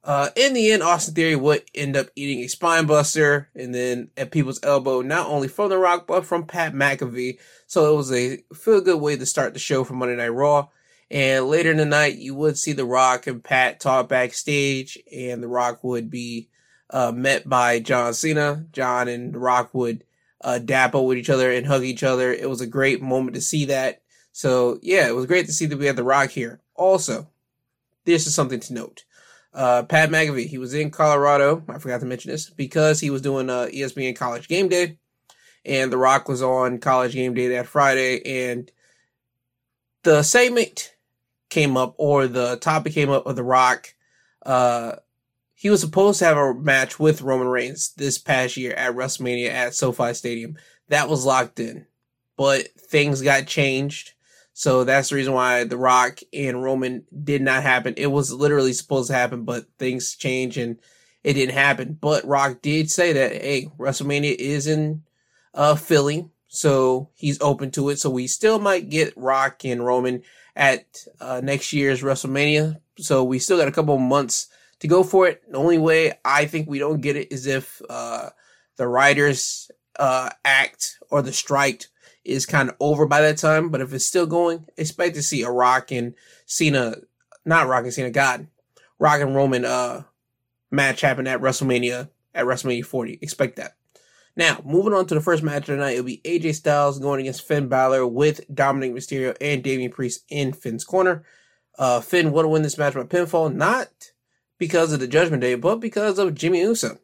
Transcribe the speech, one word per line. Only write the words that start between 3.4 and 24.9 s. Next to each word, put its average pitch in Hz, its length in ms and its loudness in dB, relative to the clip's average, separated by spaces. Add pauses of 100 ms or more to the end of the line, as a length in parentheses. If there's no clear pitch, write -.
and 123 200 -10
then 123 420 -4
a 135 80 -6
people's 135 380 -2
elbow, 135 400 2
not 156 240 -2
only 143 220 -2
from 208 200 -2
The 190 100 2
Rock, 175 280 2
but 170 180 0
from 170 220 -4
Pat 160 260 -4
McAfee. 127 680 -2 (280)
So 156 260 4
it 151 40 6
was 131 160 -2
a 123 300 -2 (120)
feel-good 185 460 4
way 147 160 0
to 127 100 -6
start - 260 -2
the 131 80 -14
show 131 240 -2
for 135 100 -10
Monday 123 220 -2
Night 120 120 -4
Raw. 143 400 2 (420)
And 135 380 2
later 165 240 2
in 156 40 2
the 156 80 4
night, 147 320 2
you 135 200 -12
would 151 200 0
see 156 160 -4
The 139 120 -2
Rock 127 420 2
and 123 160 -8
Pat 127 380 0
talk 131 280 0
backstage, 135 920 -2 (140)
and 123 300 -10
The 120 60 -10
Rock 123 340 -2
would 120 260 -4
be, 120 400 -10 (420)
uh, 123 200 0
met 131 380 -2
by 120 320 2
John 120 340 0
Cena. 151 580 -2
John 127 360 -2
and 123 240 -8
The 120 80 -10
Rock 123 320 2
would, 117 320 -4 (360)
uh, 123 200 -2
dap 127 340 0
up 135 80 2
with 127 160 2
each 123 120 -6
other 127 200 4
and 123 160 -2
hug 139 160 0
each 127 220 -6
other. 127 280 2
It 135 160 -4
was 123 120 -6
a 123 80 -6
great 135 340 0
moment 131 320 -2
to 127 60 -6
see 151 240 -2
that. 131 380 -2 (280)
So, 127 520 0
yeah, 175 260 2